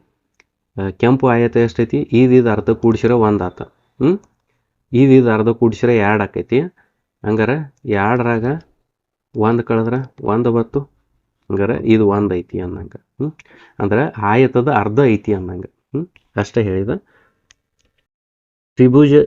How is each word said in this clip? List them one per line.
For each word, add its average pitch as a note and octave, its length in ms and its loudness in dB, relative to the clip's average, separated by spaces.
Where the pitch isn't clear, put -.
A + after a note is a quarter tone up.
ಆ, G2 120 -6
ಕೆಂಪು C3 380 0
ಆಯತ A#2 300 0
ಎಷ್ಟೈತಿ? A#2 540 -2
ಇದು, B2+ 220 4
ಇದು A#2+ 160 4
ಅರ್ಧ G#2+ 200 -4
ಕೂಡಿಸಿರೋ A#2 500 0
ಒಂದ್ G#2 220 2
ಆತ. F2+ 200 -10
ಹ್ಮ್? - 560 -4
ಇದು, C3+ 180 4
ಇದು B2 200 6
ಅರ್ಧ A2 180 0
ಕೂಡಿಸಿರೋ A#2 420 0
ಎರಡ್ G#2+ 300 2
ಆಕೈತಿ. - 380 -4
ಹಂಗಾರ A2 240 0
ಎರಡರಾಗ A#2 600 -2
ಒಂದ್ A2 280 0
ಕಳೆದ್ರ A2+ 300 -2
ಒಂದ್ A#2 260 -2
ಬತ್ತು. A#2 320 -2
ಹಂಗಾರ G2+ 180 -2
ಇದು A2 380 2
ಒಂದ್ G2+ 260 0
ಐತಿ F2+ 260 -8
ಅನ್ನಂಗ. F2+ 320 -12
ಹ್ಮ್? D3 120 -6
ಅಂದ್ರ G#2 180 -2
ಆಯತದ B2 540 0
ಅರ್ಧ G#2+ 280 -2
ಐತಿ A2 340 0
ಅನ್ನಂಗ. F2+ 320 -8
ಹ್ಮ್? - 420 -12
ಅಷ್ಟೇ A2 280 -2
ಹೇಳಿದ. G2 260 -4
ತ್ರಿಭುಜ C#3 380 4